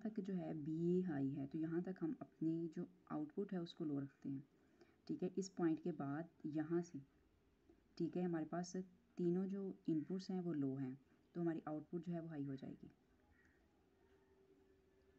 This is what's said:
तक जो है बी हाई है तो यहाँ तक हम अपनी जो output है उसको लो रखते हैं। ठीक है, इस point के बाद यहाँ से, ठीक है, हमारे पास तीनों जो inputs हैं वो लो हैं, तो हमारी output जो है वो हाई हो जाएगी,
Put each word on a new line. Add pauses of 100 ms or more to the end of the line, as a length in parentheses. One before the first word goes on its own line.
तक
जो
है
बी
हाई
है
तो
यहाँ
तक
हम
अपनी
जो (260)
output
है
उसको
लो
रखते
हैं। (680)
ठीक
है,
इस
point
के
बाद (180)
यहाँ
से, (1000)
ठीक
है,
हमारे
पास (460)
तीनों
जो (140)
inputs
हैं
वो
लो
हैं, (360)
तो
हमारी
output
जो
है
वो
हाई
हो
जाएगी, (2250)